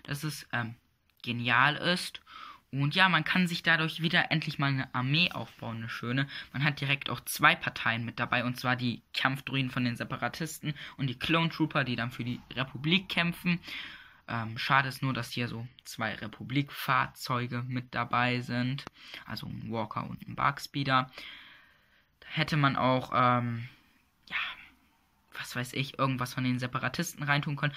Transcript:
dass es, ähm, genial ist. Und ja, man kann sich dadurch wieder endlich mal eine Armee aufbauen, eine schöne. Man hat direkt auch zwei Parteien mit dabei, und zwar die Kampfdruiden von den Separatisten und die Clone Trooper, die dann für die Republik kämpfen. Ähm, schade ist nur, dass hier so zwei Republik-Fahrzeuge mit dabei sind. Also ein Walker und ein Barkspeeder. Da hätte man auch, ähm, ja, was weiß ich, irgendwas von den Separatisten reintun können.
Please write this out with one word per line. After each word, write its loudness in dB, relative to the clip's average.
dass -6
es, -6
ähm, -2
genial 4
ist. -2
Und 2
ja, 8
man 4
kann 4
sich -4
dadurch 2
wieder 4
endlich 0
mal 4
eine -2
Armee 4
aufbauen, -6
eine -6
schöne. -2
Man -2
hat 0
direkt 0
auch -2
zwei 4
Parteien -2
mit -6
dabei, 2
und -2
zwar 2
die -2
Kampfdruiden 0
von 0
den 0
Separatisten -4
und 0
die -4
Clone 4
Trooper, 0
die 0
dann -2
für -8
die -4
Republik 2
kämpfen. 0
Ähm, -6
schade 4
ist -6
nur, 2
dass -4
hier -2
so -8
zwei -4
Republik-Fahrzeuge -2
mit -6
dabei 2
sind. -2
Also -10
ein -8
Walker -4
und -10
ein -10
Barkspeeder. 0
Da -20
hätte 0
man 4
auch, 2
ähm, 2
ja, -6
was -10
weiß -4
ich, -2
irgendwas 0
von -2
den 2
Separatisten -2
reintun 2
können. 0